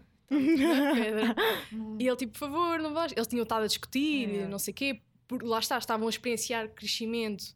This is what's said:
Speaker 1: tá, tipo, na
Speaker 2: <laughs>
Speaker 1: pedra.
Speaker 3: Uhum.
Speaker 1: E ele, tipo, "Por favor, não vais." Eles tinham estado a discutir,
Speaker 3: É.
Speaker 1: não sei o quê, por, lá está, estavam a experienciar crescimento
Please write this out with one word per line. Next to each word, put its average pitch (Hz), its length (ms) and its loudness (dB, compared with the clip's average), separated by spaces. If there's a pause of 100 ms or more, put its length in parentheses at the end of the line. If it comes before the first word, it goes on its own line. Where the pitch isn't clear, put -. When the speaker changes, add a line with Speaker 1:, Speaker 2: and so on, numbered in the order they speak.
(280)
Speaker 1:
tá, 269 80 2
tipo, 294 220 6
na 285 340 4
Speaker 2:
<laughs> - 20 4
Speaker 1:
pedra. 220 420 2 (360)
Speaker 3:
Uhum. 220 280 -8
Speaker 1:
E 247 80 2
ele, 247 80 2
tipo, 247 160 -6
"Por - 80 -16
favor, 330 400 0
não 311 120 -2
vais." 320 200 -2
Eles 226 160 -2
tinham 240 160 0
estado 220 180 0
a 214 40 2
discutir, 269 640 0
Speaker 3:
É. 202 180 -2
Speaker 1:
não 196 100 -6
sei 202 140 -4
o - 20 -20
quê, 277 260 -2 (280)
por, 254 140 -6
lá 226 180 0
está, 247 180 0
estavam 226 280 0
a 226 40 0
experienciar 226 600 -2
crescimento 220 720 -4 (100)